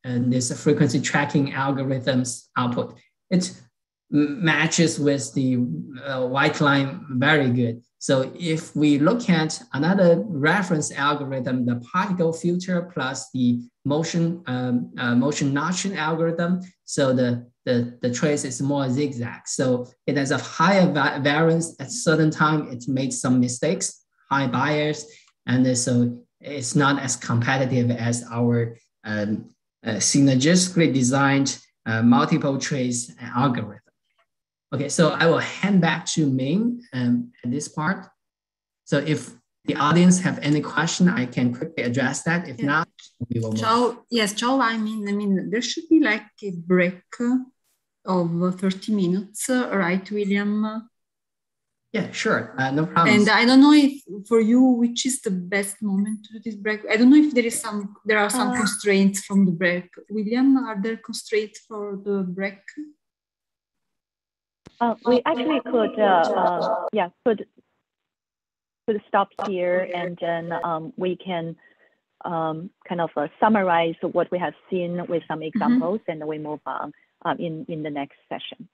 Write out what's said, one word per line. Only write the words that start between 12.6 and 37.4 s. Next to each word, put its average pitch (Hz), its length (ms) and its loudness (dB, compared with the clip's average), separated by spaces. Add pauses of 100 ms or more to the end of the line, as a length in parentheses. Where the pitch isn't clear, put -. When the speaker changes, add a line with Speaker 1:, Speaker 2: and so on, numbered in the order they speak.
Speaker 1:
plus 135 400 -6
the 123 280 2 (240)
motion, 165 600 -2
um, 127 520 -4
uh, 120 160 0
motion 139 380 0
notching 175 440 -2
algorithm, 165 640 -2 (240)
so 135 280 0
the, 123 380 -2 (140)
the, 120 380 -2
the 120 100 -2
trace 147 320 -2
is 131 180 -6
more 139 260 -2
zigzag. 123 600 -4
So 127 400 -2 (180)
it 139 100 -2
has 135 140 0
a 135 80 0
higher 175 540 2
va-, 143 300 0
variance 165 580 0
at 135 100 -14
certain 156 400 2
time. 151 400 0
It 123 160 -12
makes 131 300 -2
some 127 240 2
mistakes, 147 640 -2 (260)
high 139 160 2
bias, 151 580 -2 (420)
and 127 300 2
so 120 460 0 (180)
it's 139 360 -6
not 139 260 2
as - 140 -4
competitive 123 760 0
as 117 400 -2
our, 117 460 -2 (280)
um, 107 460 -6 (340)
uh, 110 100 -4
synergistically 139 1000 4
designed, 135 680 2 (280)
uh, 113 160 0
multiple 139 560 4
trace 123 520 -4 (100)
algorithm. 120 600 -2 (920)
Okay, 139 140 -4
so 151 220 2
I 156 160 0
will 151 120 4
hand 190 420 0
back 160 260 0
to 156 220 0
Ming, 151 540 -2 (100)
um, 123 380 -2 (140)